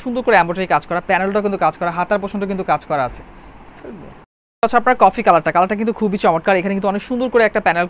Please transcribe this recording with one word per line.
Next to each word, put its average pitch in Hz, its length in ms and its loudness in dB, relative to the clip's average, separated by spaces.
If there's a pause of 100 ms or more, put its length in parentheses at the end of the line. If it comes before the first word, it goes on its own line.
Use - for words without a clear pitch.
সুন্দর 254 220 -4
করে 233 160 4
এমব্রয়ডারি 175 340 -2
কাজ 147 140 0
করা, 175 100 -2 (100)
প্যানেলটাও 196 360 0
কিন্তু 196 200 -2
কাজ 156 140 0
করা, 175 180 -2
হাতার 185 260 -2
পোষণটাও 196 280 -6
কিন্তু 190 200 -4
কাজ 151 180 0
করা 147 200 0
আছে। - 120 -16 (1400)
আচ্ছা, 240 160 2
আপনার 247 220 2
কফি 196 240 4
কালারটা, 170 280 4
কালারটা 190 260 2
কিন্তু 226 180 -2
খুবই 208 240 -2
চমৎকার। 185 360 2
এখানে 196 180 -2
কিন্তু 196 140 -2
অনেক 202 180 -4
সুন্দর 254 240 -2
করে 233 160 4
একটা 214 160 -2
প্যানেল 175 240 0